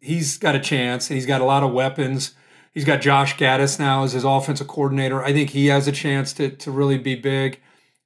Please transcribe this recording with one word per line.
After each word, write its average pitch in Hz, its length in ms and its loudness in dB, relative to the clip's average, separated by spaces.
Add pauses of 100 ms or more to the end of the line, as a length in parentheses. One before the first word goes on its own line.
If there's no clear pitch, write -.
he's 151 360 -4
got 160 160 0
a 135 60 0
chance, 123 500 -2
and 151 60 -4
he's 131 100 -4
got 135 160 0
a 127 40 2
lot 135 180 2
of 131 80 0
weapons. 131 640 -2 (380)
He's 143 120 -6
got 143 160 2
Josh 139 360 2
Gaddis 139 420 2
now 135 240 2
as 131 80 -2
his 123 120 -2
offensive 139 440 0
coordinator. 135 560 -2
I 143 100 2
think 143 160 2
he 139 180 2
has 139 200 4
a 147 40 2
chance 139 420 -2
to, 139 160 -2
to 139 200 -12
really 139 300 2
be 131 160 -4
big. 135 440 -2 (460)